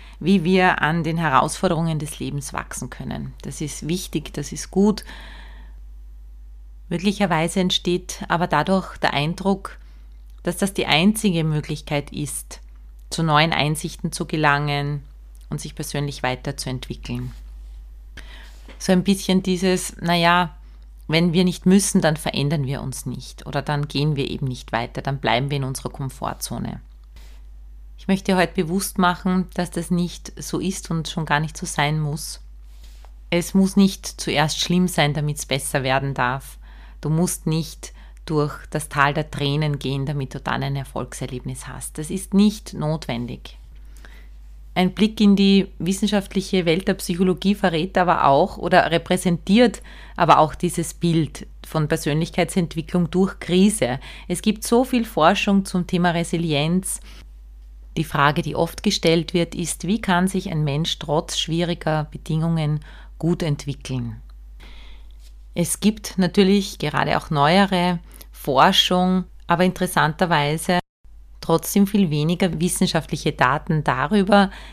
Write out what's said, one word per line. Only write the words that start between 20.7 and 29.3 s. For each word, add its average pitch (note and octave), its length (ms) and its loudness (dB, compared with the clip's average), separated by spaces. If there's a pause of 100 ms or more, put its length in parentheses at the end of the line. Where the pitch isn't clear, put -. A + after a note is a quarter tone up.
wenn E3 260 4
wir F3+ 120 6
nicht F3+ 200 -2
müssen, F#3+ 360 4
dann D#3 160 2
verändern C#3+ 480 -2
wir C#3 160 -4
uns - 260 -8
nicht - 400 -12
oder C#3 160 -4
dann D3 240 -2
gehen D3 280 0
wir C3+ 140 -4
eben - 160 -4
nicht B2+ 260 -8
weiter, A#2 300 -4
dann C#3 160 -4
bleiben B2 320 0
wir C#3+ 80 -2
in C3+ 60 -2
unserer C3 260 -6
Komfortzone.“ - 920 -8 (1160)
Ich - 100 -10
möchte F#3+ 260 2
dir F#3 40 4
heute F3 160 4
bewusst F#3 460 -2
machen, F3+ 560 2